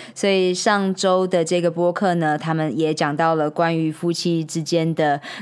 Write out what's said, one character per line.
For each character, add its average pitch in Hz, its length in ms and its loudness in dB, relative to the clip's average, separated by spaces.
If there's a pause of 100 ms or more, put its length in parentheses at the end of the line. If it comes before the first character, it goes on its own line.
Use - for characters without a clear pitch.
(140)
所 202 160 0
以 185 240 2
上 196 400 0
周 185 320 2
的 180 180 0
这 175 160 0
个 170 100 2
播 175 220 0
客 180 220 0
呢， 156 240 0
他 160 160 -2
们 156 240 -2
也 156 160 0
讲 151 200 0
到 165 200 2
了 151 160 0
关 170 260 0
于 160 160 0
夫 170 180 -4
妻 165 320 0
之 160 200 -6
间 165 320 0
的 147 260 0 (220)